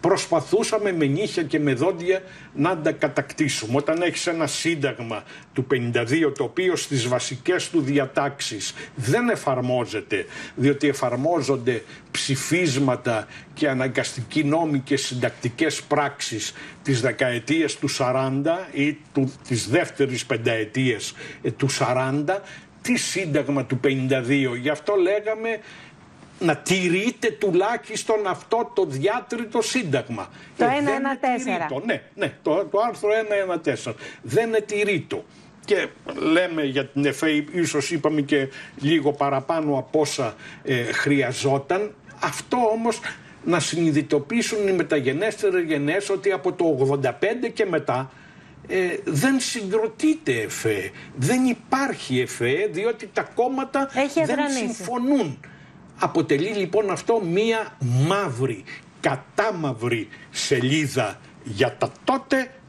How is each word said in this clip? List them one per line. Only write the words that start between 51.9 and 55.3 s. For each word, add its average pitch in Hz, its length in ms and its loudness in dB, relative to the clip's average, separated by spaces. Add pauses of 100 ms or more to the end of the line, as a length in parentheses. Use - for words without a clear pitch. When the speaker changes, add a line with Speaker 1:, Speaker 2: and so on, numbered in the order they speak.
Speaker 1:
εφ 120 200 -4
έι, 143 320 2
διότι 208 400 -2
τα - 100 0
κόμματα 269 720 0
Speaker 2:
Έχει 285 300 2
Speaker 1:
δεν 302 60 -2 (100)
Speaker 2:
αδρανήσει. 277 180 0
Speaker 1:
συμφωνούν. 240 800 0 (600)